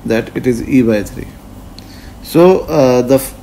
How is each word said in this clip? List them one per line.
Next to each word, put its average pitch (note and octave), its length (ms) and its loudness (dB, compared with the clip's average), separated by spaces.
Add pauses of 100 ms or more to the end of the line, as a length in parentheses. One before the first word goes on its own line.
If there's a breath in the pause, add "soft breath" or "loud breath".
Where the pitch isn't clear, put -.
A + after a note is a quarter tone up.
that A2+ 320 -4
it A#2+ 100 -4
is A#2 200 -4
E C3 140 2
by A2 220 0
three. - 240 -14 (960 loud breath)
So, F3 380 4
uh, C3 400 2
the B2 140 2
f-, - 280 -4